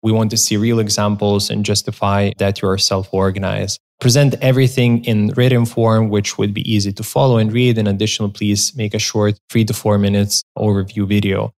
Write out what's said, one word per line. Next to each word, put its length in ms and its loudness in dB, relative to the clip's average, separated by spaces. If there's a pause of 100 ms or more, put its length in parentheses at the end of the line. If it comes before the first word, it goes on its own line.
We 100 2
want 180 0
to 60 -2
see 180 0
real 240 0
examples 680 0
and 160 -2
justify 720 0
that 240 -2
you 80 -2
are 80 0
self-organized. 1000 -2 (220)
Present 420 2
everything 640 2
in 220 0 (100)
written 260 4
form, 460 2
which 300 -2
would 160 0
be 120 -6
easy 240 0
to 120 -8
follow 340 2
and 160 2
read. 240 2
In 80 0
addition, 460 -2
please 440 -2
make 200 -4
a 40 0
short 380 0 (140)
three 140 2
to 100 -4
four 240 0
minutes 420 0 (160)
overview 500 -2
video. 520 -2